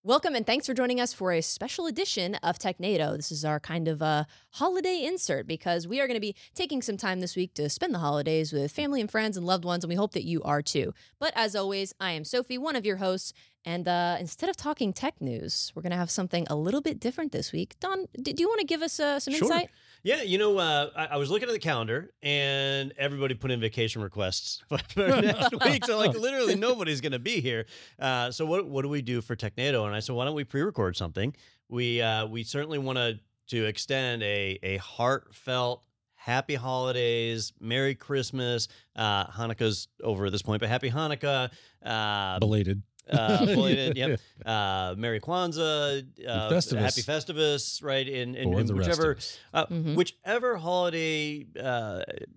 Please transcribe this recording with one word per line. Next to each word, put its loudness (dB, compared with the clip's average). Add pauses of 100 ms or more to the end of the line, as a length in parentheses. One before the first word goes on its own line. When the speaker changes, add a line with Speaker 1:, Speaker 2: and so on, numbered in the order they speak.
Speaker 1:
Welcome 4
and 0
thanks 2
for -2
joining 2
us 0
for -2
a 4
special -4
edition -2
of 0
Technado. 0
This -6
is -6
our 0
kind -2
of 0
a 2 (240)
holiday 0
insert -2
because -2
we -2
are 2
gonna 0
be -4 (220)
taking -2
some -2
time -2
this -4
week -2
to -2
spend -2
the -2
holidays 2
with 0
family -2
and -2
friends 0
and -4
loved 2
ones, 0
and -4
we 0
hope 2
that -2
you 0
are 2
too. 0 (280)
But 0
as 2
always, -2
I -2
am -6
Sophie, -2
one -2
of 0
your 2
hosts, 0 (320)
and, -2
uh, 2
instead -4
of -4
talking -2
tech -4
news, -4
we're -10
gonna -2
have -2
something 0
a 0
little 0
bit -2
different -2
this -4
week. -4
Don, -4 (140)
d-, -4
do 0
you 4
wanna 2
give -2
us, -2
uh, 2
some -2
Speaker 2:
Sure. 2
Speaker 1:
insight? 0 (340)
Speaker 2:
Yeah, 2
you 2
know, 4
uh, 4
I, -2
I -4
was 0
looking 2
at -2
the -2
calendar, 0 (140)
and 0
everybody 0
put -2
in 0
vacation 0
requests -4
<laughs> -20
for, -2 (100)
for 0
next 4
Speaker 3:
<laughs> 0
Speaker 2:
week, 4
so, 2
like, 4
literally 2
nobody's 0
gonna -2
be -2
here. -2 (340)
Uh, 0
so -4
what, 0
what -2
do -2
we 0
do -2
for -6
Technado? 0
And -2
I -2
said, -4
"Why 0
don't -2
we -4
pre-record 0
something?" -4 (320)
We, 0
uh, 2
we -6
certainly -4
wanna 0 (280)
to 0
extend -2
a, 0
a 0
heartfelt -2 (320)
happy -2
holidays, 0
Merry 0
Christmas. -2 (300)
Uh, 2
Hanukkah's -2 (160)
over 0
at 0
this -2
point, 0
but 0
happy 0
Hanukkah. -2 (340)
Uh, -2
Speaker 3:
Belated. 4 (280)
Speaker 2:
uh, 6
belated, 4
Speaker 3:
<laughs> -4
Speaker 2:
yep. 2 (260)
Uh, 0
Merry 0
Kwanzaa, 0 (200)
uh, 0
Speaker 3:
Festivus. 2
Speaker 2:
Happy 2
Festivus, 0
right? 0
In, -4
in, 0
Speaker 3:
For 4
Speaker 2:
in 2
Speaker 3:
the 2
rest 2
Speaker 2:
whichever, 4
Speaker 3:
of -2
us. -12 (140)
Speaker 2:
uh, 2
Speaker 1:
Mm-hmm. -2
Speaker 2:
whichever 0
holiday, 0 (140)
uh, -2 (340)